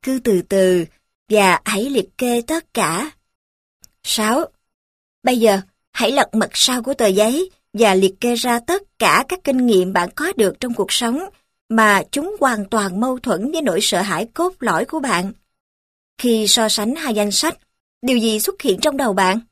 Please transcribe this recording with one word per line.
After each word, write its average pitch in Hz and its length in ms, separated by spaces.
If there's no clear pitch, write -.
Cứ 262 220
từ 190 180
từ 185 420
và 196 360
hãy 208 260
liệt - 280
kê 240 280
tất 320 280
cả. 202 360
Sáu, 226 420
bây 247 160
giờ 208 220
hãy 226 200
lật 262 220
mặt 208 180
sau 247 300
của 262 120
tờ 233 120
giấy 220 440
và 208 220
liệt 190 260
kê 240 140
ra 240 260
tất 359 220
cả - 300
các 370 160
kinh 254 220
nghiệm 190 260
bạn 180 220
có 330 220
được 196 240
trong 240 140
cuộc - 180
sống 240 260
mà 214 340
chúng 247 280
hoàn 233 240
toàn 196 360
mâu 254 180
thuẫn 233 340
với 330 100
nỗi 190 200
sợ 185 180
hãi 196 340
cốt 359 260
lõi 185 240
của 311 160
bạn. 196 320
Khi 226 300
so 220 200
sánh 214 260
hai 311 200
danh 208 160
sách, 302 280
điều 247 140
gì 220 240
xuất 392 220
hiện 202 180
trong 285 160
đầu 262 160
bạn? 190 280